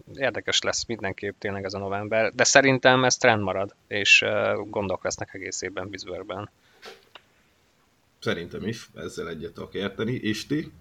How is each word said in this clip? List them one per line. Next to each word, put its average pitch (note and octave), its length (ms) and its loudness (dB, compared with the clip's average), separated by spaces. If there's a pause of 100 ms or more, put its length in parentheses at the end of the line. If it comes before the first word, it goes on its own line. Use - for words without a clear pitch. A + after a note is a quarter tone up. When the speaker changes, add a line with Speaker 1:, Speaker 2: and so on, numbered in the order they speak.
(140)
Speaker 1:
érdekes G#2+ 460 -2
lesz - 240 -2
mindenképp G2+ 540 -6
tényleg G2 260 -6
ez F#2+ 100 -6
a G2 40 -4
november. G#2 540 0
De B2 120 2
szerintem C3 600 6
ez B2 120 4
trend A2 260 4
marad, G2 320 -2 (120)
és, - 360 4
ö, G#2 480 0
gondok G2+ 340 -2
lesznek - 280 -6
egész F#2+ 300 -10
évben F#2+ 280 -6
Pittsburghben. F#2+ 600 -10 (1700)
Speaker 2:
Szerintem F2 480 -6
is, A2+ 300 -8
ezzel E2+ 320 -8
egyet E2 240 -10
tudok - 220 -12
érteni. G2+ 380 -4
Isti? B2+ 680 -4